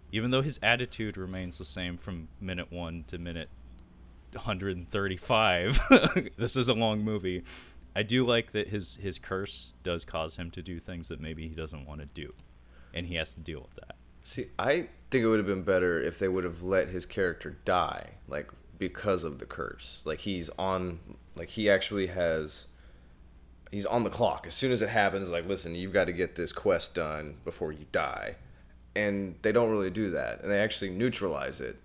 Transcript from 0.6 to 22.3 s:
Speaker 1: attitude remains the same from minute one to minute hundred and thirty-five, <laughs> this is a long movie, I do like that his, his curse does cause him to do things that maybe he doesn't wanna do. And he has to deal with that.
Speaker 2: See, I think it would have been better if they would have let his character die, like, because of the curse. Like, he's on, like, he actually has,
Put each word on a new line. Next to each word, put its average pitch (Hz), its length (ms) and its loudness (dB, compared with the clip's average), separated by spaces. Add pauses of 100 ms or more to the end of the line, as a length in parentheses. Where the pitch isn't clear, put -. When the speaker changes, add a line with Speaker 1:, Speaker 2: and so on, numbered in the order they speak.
Speaker 1:
attitude 113 560 2
remains 92 400 -6
the - 80 -6
same 90 320 -4
from 85 300 -8 (120)
minute 90 320 -6
one 85 360 -6
to 87 100 -8
minute 85 320 -8 (840)
hundred 95 420 -2
and 87 120 -8
thirty-five, 98 920 4 (520)
<laughs> - 40 -20
this 117 200 -2
is 123 120 4
a 123 60 4
long 107 280 2
movie, 92 400 -2 (520)
I 101 80 2
do 120 220 4
like 117 280 4
that 107 160 0
his, 98 280 0
his 98 220 -6
curse - 540 -6 (100)
does 87 220 -2
cause 80 320 -4
him 85 160 -8
to 90 100 -10
do 85 160 -8
things 85 300 -10
that 78 120 -8
maybe 80 280 -8
he 80 60 -10
doesn't 78 320 -8
wanna 73 200 -12
do. - 280 -12 (580)
And 87 140 -6
he 85 100 -6
has 80 180 -2
to 82 60 -14
deal 76 200 -8
with - 160 -18
that. - 200 -16 (260)
Speaker 2:
See, - 240 -8 (120)
I 143 300 2 (220)
think 120 140 4
it - 40 4
would 110 100 6
have 98 80 0
been 95 160 0
better 90 380 4
if 78 180 -2
they 95 100 2
would 92 160 2
have 85 180 -6
let 92 260 4
his 92 180 -4
character 82 580 -2
die, 90 460 2 (180)
like, 71 220 -6 (280)
because 92 460 0
of 73 140 -6
the - 80 -10
curse. - 580 -8
Like, 78 160 -4
he's 87 380 -2
on, 92 400 0 (360)
like, 85 160 -10
he 104 200 4
actually 98 380 4
has, 82 580 0 (1040)